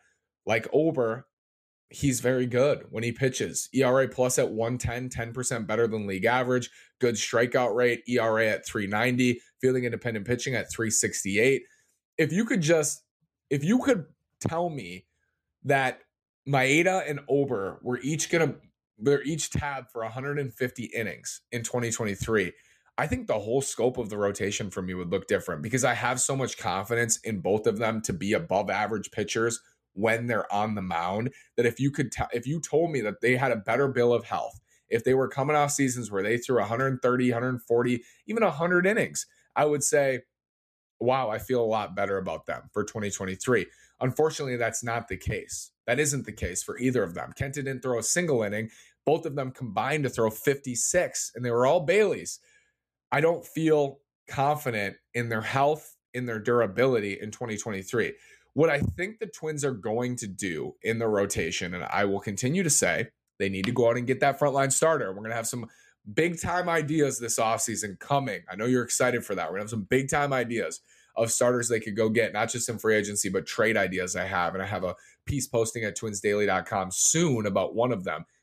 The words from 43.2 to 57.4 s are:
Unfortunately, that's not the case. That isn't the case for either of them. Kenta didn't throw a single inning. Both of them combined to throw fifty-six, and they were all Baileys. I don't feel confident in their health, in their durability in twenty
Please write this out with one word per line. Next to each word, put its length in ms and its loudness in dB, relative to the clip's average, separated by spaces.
Unfortunately, 580 0
that's 280 -2
not 240 -4
the 80 -6
case. 540 -8
That 120 2
isn't 280 0
the 60 -10
case 300 -6
for 160 -10
either 240 2
of 120 -2
them. 200 -8
Kenta 200 -6
didn't 260 -6
throw 180 -2
a 40 -2
single 400 2
inning. 260 -2
Both 180 2
of 100 -6
them 160 -4
combined 520 -2
to 80 0
throw 180 2
fifty-six, 1080 0
and 80 -8
they 80 -2
were 140 4
all 160 6
Baileys. 580 2
I 120 4
don't 240 2
feel 540 2
confident 680 -2
in 160 -2
their 100 0
health, 560 0
in 140 -6
their 120 -4
durability 800 2
in 120 -10
twenty 260 -8